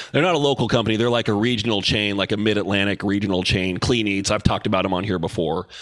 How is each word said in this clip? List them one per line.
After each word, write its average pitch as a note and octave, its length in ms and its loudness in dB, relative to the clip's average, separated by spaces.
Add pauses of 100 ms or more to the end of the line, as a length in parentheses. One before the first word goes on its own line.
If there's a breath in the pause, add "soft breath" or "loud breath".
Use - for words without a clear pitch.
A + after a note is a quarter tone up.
(100)
They're C3+ 120 2
not F3+ 120 2
a D#3 40 0
local C#3 280 2
company. A2 300 2
They're, A2+ 120 2
like, A#2+ 200 0
a A2 40 2
regional G#2+ 500 0
chain, G#2 340 0
like, F#2+ 160 -2
a G#2 40 2
mid-Atlantic G2+ 680 0
regional G2 400 0
chain, F#2 320 0
Clean A2+ 320 0
Eats. G2 240 -2
I've G#2+ 100 0
talked - 240 0
about F#2+ 180 0
'em F#2+ 80 -2
on F2+ 120 0
here F#2+ 160 -2
before. E2 480 -2 (140 loud breath)